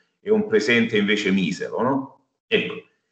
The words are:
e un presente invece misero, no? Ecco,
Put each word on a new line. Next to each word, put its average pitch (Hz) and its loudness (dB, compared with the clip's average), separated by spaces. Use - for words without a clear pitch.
e 101 -6
un 107 2
presente 113 2
invece 101 0
misero, 85 -2
no? - -4
Ecco, - -4